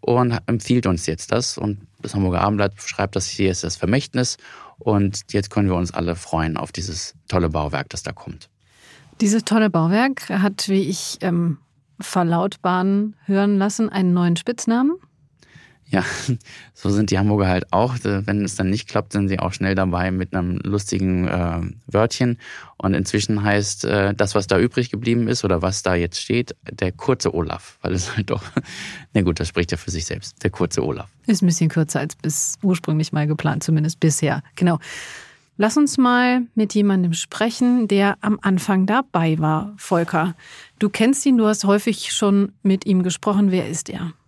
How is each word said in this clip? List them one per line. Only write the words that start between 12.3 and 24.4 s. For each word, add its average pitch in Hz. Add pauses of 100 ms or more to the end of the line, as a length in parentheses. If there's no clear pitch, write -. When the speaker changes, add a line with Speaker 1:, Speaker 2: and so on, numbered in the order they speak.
Speaker 2:
hören 202
lassen, 208
einen 185
neuen 175
Spitznamen? 247 (960)
Speaker 1:
Ja, 95 (340)
<laughs> -
so -
sind 101
die 95
Hamburger 101
halt 92
auch. 120
Wenn 101
es 92
dann 95
nicht 98
klappt, -
sind 101
sie 95
auch 92
schnell 98
dabei 92
mit 92
einem 90
lustigen, 95
äh, 85 (260)
Wörtchen. 117 (380)
Und 95
inzwischen 104
heißt, 104
äh, 98
das, 101
was 101